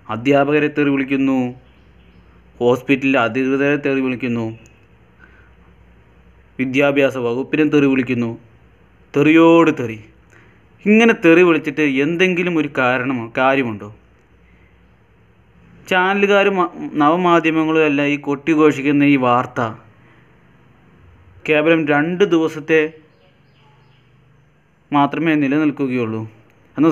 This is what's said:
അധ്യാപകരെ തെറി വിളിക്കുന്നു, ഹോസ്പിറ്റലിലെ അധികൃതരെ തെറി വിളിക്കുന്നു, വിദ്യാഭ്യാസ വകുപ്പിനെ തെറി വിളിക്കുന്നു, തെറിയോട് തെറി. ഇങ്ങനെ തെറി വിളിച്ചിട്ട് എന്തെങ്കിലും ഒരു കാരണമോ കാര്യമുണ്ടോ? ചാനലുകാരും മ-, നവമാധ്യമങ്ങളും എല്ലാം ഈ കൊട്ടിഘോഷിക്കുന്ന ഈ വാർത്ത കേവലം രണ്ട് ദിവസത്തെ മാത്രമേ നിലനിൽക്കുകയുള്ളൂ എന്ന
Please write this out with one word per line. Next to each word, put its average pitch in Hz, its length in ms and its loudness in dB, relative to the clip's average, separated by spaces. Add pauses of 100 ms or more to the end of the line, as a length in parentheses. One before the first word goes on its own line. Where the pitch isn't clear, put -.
(160)
അധ്യാപകരെ 139 600 0
തെറി 143 180 0
വിളിക്കുന്നു, 135 440 -2 (1200)
ഹോസ്പിറ്റലിലെ 131 640 0
അധികൃതരെ 135 520 -2 (100)
തെറി 135 180 -2
വിളിക്കുന്നു, 120 400 -6 (2250)
വിദ്യാഭ്യാസ 135 560 0 (100)
വകുപ്പിനെ 135 480 -2
തെറി 143 180 4
വിളിക്കുന്നു, 120 380 -2 (840)
തെറിയോട് 160 640 6
തെറി. 110 180 -10 (880)
ഇങ്ങനെ 226 240 4 (100)
തെറി 165 240 6
വിളിച്ചിട്ട് 151 380 -2 (180)
എന്തെങ്കിലും 175 560 -2
ഒരു 147 180 -4
കാരണമോ 127 460 -2 (140)
കാര്യമുണ്ടോ? 123 500 -2 (2000)
ചാനലുകാരും 196 720 0
മ-, 170 120 -2 (300)
നവമാധ്യമങ്ങളും 160 840 2
എല്ലാം 143 260 0
ഈ - 20 -4 (100)
കൊട്ടിഘോഷിക്കുന്ന 143 800 0 (100)
ഈ - 20 4 (100)
വാർത്ത 123 340 0 (1900)
കേവലം 156 340 2 (120)
രണ്ട് 170 300 0 (100)
ദിവസത്തെ 160 460 0 (2250)
മാത്രമേ 147 360 0 (100)
നിലനിൽക്കുകയുള്ളൂ 131 800 -2 (560)
എന്ന 156 140 2